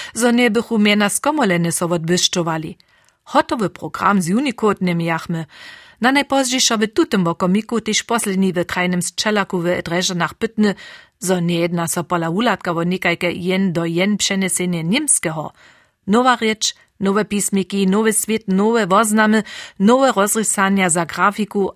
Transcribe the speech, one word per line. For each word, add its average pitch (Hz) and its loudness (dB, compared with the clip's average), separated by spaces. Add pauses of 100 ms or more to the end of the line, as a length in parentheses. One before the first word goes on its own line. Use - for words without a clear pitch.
(140)
zo 240 2
nie 240 4
bychu 226 0
miena 208 4
skomoleny 190 0
so 175 -2
wodbyszczowali. 165 -2 (460)
Hotowy 262 0
program 185 -2
z 165 -2
Unicode 214 0
nie 175 0
mijachmy. 165 -4 (560)
Na 240 2
najpozdziejszo 269 0
w 214 2
tutym 220 0
wokomiku 190 0
też - -2
posledni 190 0
w 175 -2
krajnym 180 -2
strzelaku 196 -2
w 165 -2 (200)
Dreżanach 175 -2
pytny, 214 0 (440)
zo 180 0
nie 170 0
jedna 170 -2
so 175 -4
pola 165 -2
wulatka 190 -2
wo 170 -2
nikajke 175 0
jen 185 0
do 170 -2
jen 185 0
przenesenie 180 -2
niemskiego. 170 -2 (560)
Nowa 247 4
rzecz, 220 -2 (240)
nowe 202 0
pismiki, 196 0
nowy 208 4
świat, 220 -2
nowe 208 2
woznamy, 214 4 (360)
nowe 254 6
rozrysania 196 2
za 170 2
grafiku 196 0